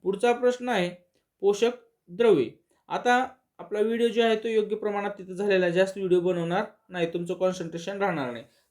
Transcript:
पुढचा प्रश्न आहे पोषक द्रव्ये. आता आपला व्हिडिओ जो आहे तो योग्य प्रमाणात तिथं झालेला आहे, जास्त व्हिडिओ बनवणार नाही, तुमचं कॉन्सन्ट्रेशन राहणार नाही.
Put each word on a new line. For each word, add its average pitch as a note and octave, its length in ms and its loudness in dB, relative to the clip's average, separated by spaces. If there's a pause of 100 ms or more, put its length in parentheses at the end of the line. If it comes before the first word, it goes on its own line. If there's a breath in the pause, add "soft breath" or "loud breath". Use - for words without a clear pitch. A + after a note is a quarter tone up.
पुढचा G3 280 2
प्रश्न B3 360 0
आहे F#3 220 0 (520)
पोषक G3+ 300 2 (380)
द्रव्ये. F3+ 400 4 (380)
आता B3 360 2 (340)
आपला G#3 220 -4
व्हिडिओ A#3 280 2
जो A3+ 140 -4
आहे A3+ 140 2
तो A3 120 -4
योग्य G#3 280 0
प्रमाणात G3+ 420 -4
तिथं F#3 160 -14
झालेला F#3+ 300 2
आहे, F3 100 0
जास्त F#3+ 240 2
व्हिडिओ F3+ 220 2
बनवणार F3 440 0 (240)
नाही, F3 240 -4
तुमचं F3 220 -6
कॉन्सन्ट्रेशन F3+ 640 -4
राहणार E3 340 -2
नाही. A#2 120 -12 (260 soft breath)